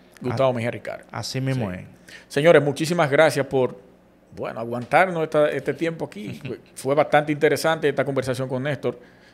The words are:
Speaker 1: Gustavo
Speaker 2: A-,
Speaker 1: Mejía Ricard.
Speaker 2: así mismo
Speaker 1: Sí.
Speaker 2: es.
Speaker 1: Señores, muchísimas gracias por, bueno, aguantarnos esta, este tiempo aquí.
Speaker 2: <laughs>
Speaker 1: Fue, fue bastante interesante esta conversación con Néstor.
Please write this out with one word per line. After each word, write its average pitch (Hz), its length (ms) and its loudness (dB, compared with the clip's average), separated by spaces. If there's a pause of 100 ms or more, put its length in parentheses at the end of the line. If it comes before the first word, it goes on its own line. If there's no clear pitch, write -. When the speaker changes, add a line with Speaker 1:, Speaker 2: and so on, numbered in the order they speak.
(200)
Speaker 1:
Gustavo 123 300 0
Speaker 2:
A-, - 20 -2
Speaker 1:
Mejía 120 200 -4
Ricard. - 300 -10 (100)
Speaker 2:
así 120 280 -6
mismo 131 300 -2
Speaker 1:
Sí. 90 80 -10
Speaker 2:
es. 98 60 -14 (420)
Speaker 1:
Señores, 151 340 6
muchísimas 151 480 0
gracias 139 380 4
por, 127 320 -2 (560)
bueno, 110 240 -10
aguantarnos 143 640 0
esta, 151 260 2
este 143 260 -2
tiempo 160 320 -6
aquí. 196 360 -12
Speaker 2:
<laughs> - 20 -20
Speaker 1:
Fue, 127 140 -8 (160)
fue 135 220 -2
bastante 151 340 4
interesante 151 580 2
esta 135 160 0
conversación 131 440 -4
con 127 160 -6
Néstor. 135 340 -4 (360)